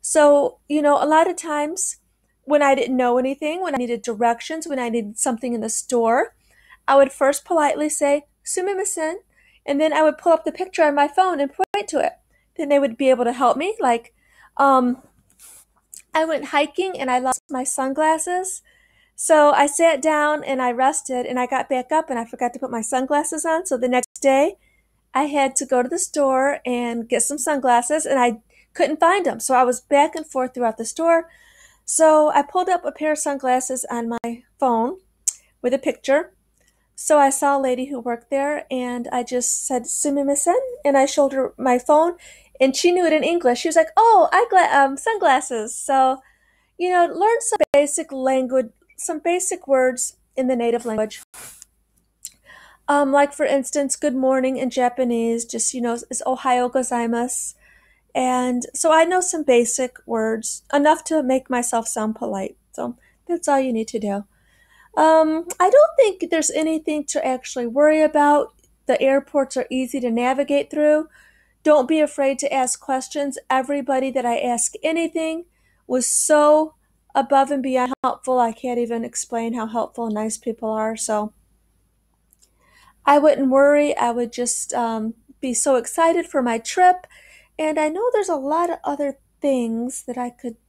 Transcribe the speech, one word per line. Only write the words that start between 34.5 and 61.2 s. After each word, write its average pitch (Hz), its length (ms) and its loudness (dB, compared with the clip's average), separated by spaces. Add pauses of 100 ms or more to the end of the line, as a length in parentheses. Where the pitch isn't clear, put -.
phone 254 400 0 (600)
with 247 120 -2
a 269 60 -2
picture. 294 540 -2 (600)
So - 220 2
I 277 120 6
saw 277 280 0
a 269 40 0
lady 254 240 -2
who 277 140 -10
worked 233 300 -8
there 285 420 -4
and 247 400 -6
I 247 120 -4
just - 420 -4
said, 247 180 -4
"Sumimasen," 285 760 0 (240)
and 277 140 2
I 269 80 6
showed 277 280 0
her 269 240 -2
my 247 220 2
phone 320 380 2 (420)
and 269 160 2
she 349 160 2
knew 359 140 2
it 311 80 4
in 311 100 2
English. 302 360 0
She 330 100 -2
was 320 60 -2
like, 320 200 4
"Oh, 427 380 6
eyegla-, 392 400 4
um, 277 240 2
sunglasses." 277 800 0
So, 269 460 0 (560)
you 359 120 -2
know, 349 160 4
learn 427 360 0
some - 180 -4 (140)
basic 294 380 0
language, 262 600 -2 (260)
some 320 220 -8
basic 359 480 -4
words 254 500 0 (180)
in 254 120 -2
the 254 80 0
native 233 300 -2
language. 220 360 -6 (1700)
Um, 285 240 2
like, 285 220 2
for 302 120 -2
instance, 277 500 -2
good 285 200 -2
morning 262 420 0
in 254 120 -4
Japanese, 240 760 -2
just, - 280 -6
you 247 80 -6
know, 233 120 -2
is 240 320 -8
"Ohayo 247 460 0
gozaimasu." 240 840 -4 (600)
And 254 580 -2
so 320 200 2
I 320 100 6
know 359 160 2
some 349 240 -4
basic 247 640 2
words, 220 580 -4 (100)
enough 302 320 2
to 311 160 0